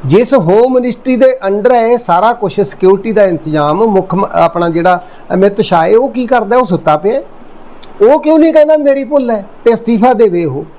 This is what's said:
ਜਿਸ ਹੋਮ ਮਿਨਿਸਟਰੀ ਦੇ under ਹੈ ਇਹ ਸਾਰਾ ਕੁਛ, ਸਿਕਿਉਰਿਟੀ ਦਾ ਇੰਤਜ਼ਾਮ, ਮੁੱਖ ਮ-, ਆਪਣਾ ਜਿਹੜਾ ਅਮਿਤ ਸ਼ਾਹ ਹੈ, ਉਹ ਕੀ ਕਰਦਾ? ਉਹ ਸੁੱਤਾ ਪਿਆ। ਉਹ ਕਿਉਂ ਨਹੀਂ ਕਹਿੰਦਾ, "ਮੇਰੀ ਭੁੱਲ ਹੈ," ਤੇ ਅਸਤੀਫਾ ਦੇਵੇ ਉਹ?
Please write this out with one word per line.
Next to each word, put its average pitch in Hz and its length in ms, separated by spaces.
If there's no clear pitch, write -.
ਜਿਸ 220 280
ਹੋਮ 226 400
ਮਿਨਿਸਟਰੀ 247 420
ਦੇ 254 220
under 208 260
ਹੈ 226 120
ਇਹ 240 120
ਸਾਰਾ 208 340
ਕੁਛ, 214 280
ਸਿਕਿਉਰਿਟੀ 196 520
ਦਾ 202 120
ਇੰਤਜ਼ਾਮ, 156 640
ਮੁੱਖ 190 280
ਮ-, 196 180
ਆਪਣਾ 170 360
ਜਿਹੜਾ 170 360
ਅਮਿਤ 196 260
ਸ਼ਾਹ 170 280
ਹੈ, 214 80
ਉਹ 262 120
ਕੀ 240 180
ਕਰਦਾ? 226 300
ਉਹ 254 80
ਸੁੱਤਾ 160 320
ਪਿਆ। 226 260
ਉਹ 294 140
ਕਿਉਂ 311 180
ਨਹੀਂ 320 140
ਕਹਿੰਦਾ, 311 240
"ਮੇਰੀ 277 280
ਭੁੱਲ 247 260
ਹੈ," 208 160
ਤੇ 233 100
ਅਸਤੀਫਾ 233 380
ਦੇਵੇ 190 320
ਉਹ? 143 200